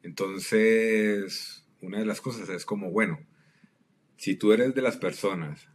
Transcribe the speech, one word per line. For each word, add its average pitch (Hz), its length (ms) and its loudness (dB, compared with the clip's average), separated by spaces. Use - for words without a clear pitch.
Entonces, 107 1600 2
una 95 200 -8
de 113 60 -2
las 104 140 -2
cosas 113 300 -8
es 87 160 -8
como, 98 260 -4
bueno, 92 340 0
si 95 180 -2
tú 104 160 4
eres 123 240 4
de 135 60 0
las 123 160 0
personas 87 760 -6